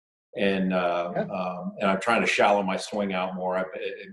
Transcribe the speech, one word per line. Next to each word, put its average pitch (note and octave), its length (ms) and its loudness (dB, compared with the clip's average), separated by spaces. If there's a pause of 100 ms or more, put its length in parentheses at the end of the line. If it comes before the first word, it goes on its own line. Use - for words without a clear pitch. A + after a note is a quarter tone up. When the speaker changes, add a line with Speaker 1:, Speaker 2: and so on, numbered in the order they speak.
(360)
Speaker 1:
and, F#2+ 380 2
uh, F2 400 0
Speaker 2:
Yeah. G#3 80 0
Speaker 1:
um, F#2 580 -6
and G2 100 2
I'm F#2+ 100 2
trying A#2 220 2
to F#2 40 0
shallow G#2 360 4
my F#2+ 140 0
swing G2+ 380 -4
out F#2 200 -2
more. F#2 220 -2
I, F#2+ 40 0
at G2 520 -6